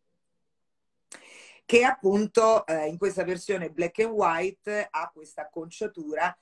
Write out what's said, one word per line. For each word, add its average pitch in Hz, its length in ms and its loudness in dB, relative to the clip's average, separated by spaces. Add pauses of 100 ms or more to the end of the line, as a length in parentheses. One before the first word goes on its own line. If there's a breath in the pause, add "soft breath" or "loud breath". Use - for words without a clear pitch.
(1600 loud breath)
che 240 200 4
appunto, 220 800 4
eh, 156 220 -2
in 165 100 -6
questa 185 260 -2
versione 175 460 -4
black 170 300 -4
and 226 140 0
white 196 760 -2
ha 160 240 -8
questa 156 300 -14
acconciatura 165 1000 -6